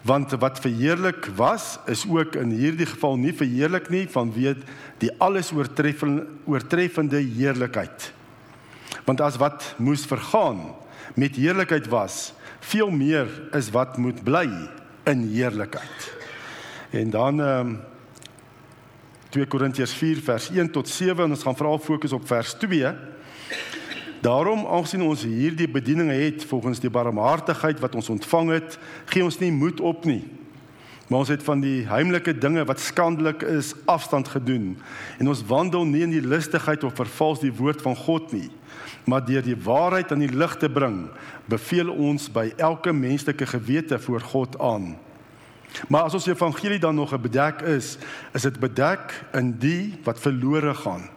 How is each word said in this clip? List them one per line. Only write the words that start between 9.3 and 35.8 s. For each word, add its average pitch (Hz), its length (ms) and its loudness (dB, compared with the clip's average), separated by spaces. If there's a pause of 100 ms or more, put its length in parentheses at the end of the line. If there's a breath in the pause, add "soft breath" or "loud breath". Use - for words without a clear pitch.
wat 147 360 0
moes 143 320 0
vergaan 120 640 0 (440 loud breath)
met 135 220 2
heerlikheid 160 540 2
was, 104 400 -2 (340 loud breath)
veel 208 280 2
meer 143 360 2 (280)
is 113 160 0
wat 131 280 0
moet 123 240 -2
bly 156 220 2 (600)
in 127 200 2
heerlikheid. 107 800 -4 (840 loud breath)
En 110 180 0
dan, 131 320 2
ehm, 127 340 0 (1500)
twee 147 180 0
Korintiërs 135 460 0
vier 160 280 2
vers 117 280 0
een 170 220 2
tot 135 180 -2
sewe, 180 340 0
en 156 60 4
ons 143 140 -2
gaan 127 140 0
veral 151 220 2
fokus 151 340 -2
op 131 140 -4
vers 117 260 0
twee. 156 360 0 (1300 loud breath)
Daarom, 170 480 2
aangesien 175 320 0
ons 151 240 2
hierdie 147 440 0
bediening 147 440 2
het 151 320 0
volgens 120 340 -2
die 117 140 -2
barmhartigheid 127 880 2
wat 127 160 -2
ons 110 160 -4
ontvang 165 400 2
het, 160 240 -2 (320 loud breath)
gee 185 160 4
ons 151 160 -2
nie 180 100 2
moed 156 300 2
op 170 240 -2
nie. 120 160 2 (880 loud breath)
Maar 131 140 4
ons 135 100 0
het 147 100 -2
van 143 200 2
die 135 260 0
heimlike 170 480 2
dinge 151 320 2
wat 135 100 -2
skandelik 160 640 0
is, 151 300 -2 (180)
afstand 147 400 0
gedoen. 120 460 -2 (420 loud breath)
En 135 140 2
ons 120 180 -2
wandel 170 400 2